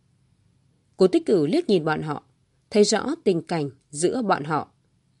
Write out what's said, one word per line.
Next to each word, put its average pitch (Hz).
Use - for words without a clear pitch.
Cố 190
Tích 330
Cửu 175
liếc 294
nhìn 180
bọn 151
họ, 151
thấy 208
rõ 214
tình 170
cảnh 151
giữa 170
bọn 185
họ. 151